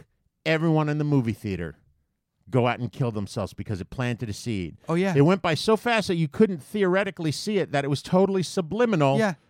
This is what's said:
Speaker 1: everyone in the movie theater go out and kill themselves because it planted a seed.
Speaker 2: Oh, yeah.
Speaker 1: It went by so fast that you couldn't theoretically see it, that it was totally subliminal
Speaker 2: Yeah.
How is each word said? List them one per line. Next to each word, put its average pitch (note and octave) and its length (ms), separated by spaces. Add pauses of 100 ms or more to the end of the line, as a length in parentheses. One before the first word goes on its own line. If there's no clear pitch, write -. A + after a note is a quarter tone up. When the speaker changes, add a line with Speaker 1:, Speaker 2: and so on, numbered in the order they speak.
(440)
Speaker 1:
everyone D#3 460
in D3+ 80
the D3+ 60
movie C3+ 300
theater F2 420 (760)
go B2 160
out A#2 120
and A#2+ 120
kill A#2+ 200
themselves G2+ 420
because G2+ 280
it - 80
planted A#2+ 400
a G2+ 40
seed. F#2+ 440 (100)
Speaker 2:
Oh, E3 80
yeah. F#3 200
Speaker 1:
It C#3+ 60
went F3+ 200
by F3 140
so A3 200
fast A3+ 340
that F3+ 60
you E3 120
couldn't F#3+ 340
theoretically F#3 680
see G3+ 260
it, D#3+ 140
that C#3 120
it - 40
was C#3+ 140
totally F#3+ 420
subliminal F3 760
Speaker 2:
Yeah. G#3 160 (160)